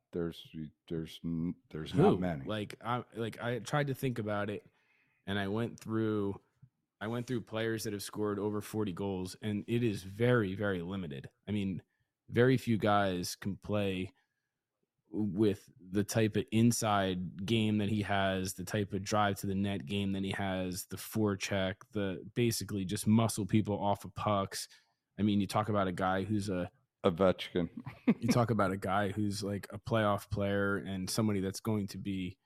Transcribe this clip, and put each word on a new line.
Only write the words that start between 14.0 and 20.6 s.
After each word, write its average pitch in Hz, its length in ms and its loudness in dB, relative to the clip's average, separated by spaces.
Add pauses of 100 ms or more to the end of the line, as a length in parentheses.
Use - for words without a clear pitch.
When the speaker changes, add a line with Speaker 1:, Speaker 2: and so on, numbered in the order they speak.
Speaker 2:
with 104 580 0 (220)
the 98 120 2
type 110 340 2
of 98 140 0
inside 101 920 2
game 107 340 2
that 101 100 0
he 104 120 0
has, 95 520 0
the 92 100 -8
type 101 300 -2
of 98 100 -4
drive 101 360 2
to - 80 -6
the 98 60 -2
net 98 320 -2
game 101 280 -2
that 95 100 -4
he 95 80 -2
has, 92 540 -4